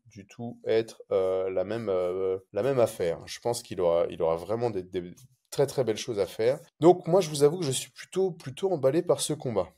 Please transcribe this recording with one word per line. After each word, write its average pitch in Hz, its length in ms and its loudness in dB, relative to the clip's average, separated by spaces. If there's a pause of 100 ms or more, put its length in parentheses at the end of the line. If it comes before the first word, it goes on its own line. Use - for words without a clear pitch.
du 98 200 -20
tout 120 380 -14
être, 113 460 0
euh, 95 400 2
la 92 140 0
même, 107 240 -4
euh, 95 500 0 (140)
la 101 100 -2
même 131 160 2
affaire. 92 480 2
Je - 140 -12
pense 120 220 -4
qu'il 92 180 -6
aura, 85 280 4
il 87 140 -6
aura 82 140 2
vraiment 113 340 -2
des, 95 140 -4
des 90 280 -8 (380)
très, 139 160 0
très 135 160 -2
belles 110 140 0
choses 104 240 -4
à 92 60 0
faire. 123 340 0 (180)
Donc, 175 300 6
moi, 180 120 4
je 165 100 0
vous 143 120 -2
avoue 151 160 6
que 175 60 -4
je 135 80 0
suis - 180 -6
plutôt, - 400 -4
plutôt 165 400 -6
emballé 147 320 2
par 143 180 2
ce - 120 -2
combat. 110 460 -2